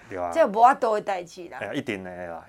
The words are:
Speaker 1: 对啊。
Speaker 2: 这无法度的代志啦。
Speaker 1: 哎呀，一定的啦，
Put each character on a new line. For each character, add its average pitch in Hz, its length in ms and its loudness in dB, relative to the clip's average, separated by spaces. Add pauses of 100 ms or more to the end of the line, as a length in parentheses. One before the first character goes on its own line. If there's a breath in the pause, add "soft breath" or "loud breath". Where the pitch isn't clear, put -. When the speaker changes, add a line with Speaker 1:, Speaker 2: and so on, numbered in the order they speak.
Speaker 1:
对 - 100 -8
啊。 180 140 -2
Speaker 2:
这 320 160 4
无 208 120 0
法 240 140 10
度 220 200 0
的 208 80 -2
代 190 200 -4
志 175 260 -16
啦。 127 120 -14
Speaker 1:
哎 104 60 -6
呀， - 60 -6
一 143 80 -4
定 101 220 -4
的 92 80 -10 (160)
啦， 82 220 -10